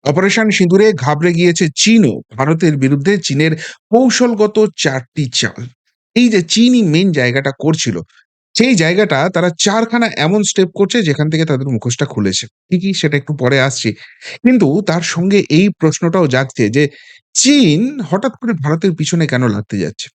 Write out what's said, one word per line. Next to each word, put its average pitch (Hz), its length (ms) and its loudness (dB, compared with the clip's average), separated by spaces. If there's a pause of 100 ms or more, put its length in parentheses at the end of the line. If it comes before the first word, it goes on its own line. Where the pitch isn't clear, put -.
অপারেশন 190 460 2
সিঁদুরে 190 440 2
ঘাবড়ে 151 400 -2
গিয়েছে 170 340 0 (100)
চীনও। 202 440 2 (140)
ভারতের 151 420 0
বিরুদ্ধে 143 400 0
চীনের 156 340 -2 (380)
কৌশলগত 220 880 2
চারটি 131 560 -4
চাল। - 320 -6 (500)
এই 240 140 4
যে 202 120 2
চীনই 233 420 2
মেইন 175 280 2
জায়গাটা 135 480 0
করছিল, 135 400 -2 (580)
সেই 247 180 4
জায়গাটা 170 580 2
তারা 180 160 0 (140)
চারখানা 226 540 0
এমন 196 260 0
স্টেপ 185 320 0
করছে 202 280 0
যেখান 151 260 -2
থেকে 160 160 -2
তাদের 139 220 -4
মুখোশটা 120 380 -4
খুলেছে। 104 420 -4
কি - 320 -4
কি 190 140 -2
সেটা 147 240 -2
একটু 143 180 -4
পরে 131 240 0
আসছি। 127 340 -2 (400)
কিন্তু 202 480 2
তার 175 200 -2
সঙ্গে 185 480 0
এই 185 200 4 (100)
প্রশ্নটাও 165 480 0
জাগছে 127 420 0
যে 139 180 0 (460)
চীন 254 680 2
হঠাৎ 196 300 -2 (100)
করে 233 120 -2
ভারতের 160 380 -2
পিছনে 160 360 -2
কেন 127 200 0
লাগতে 104 320 -4
যাচ্ছে? - 400 -8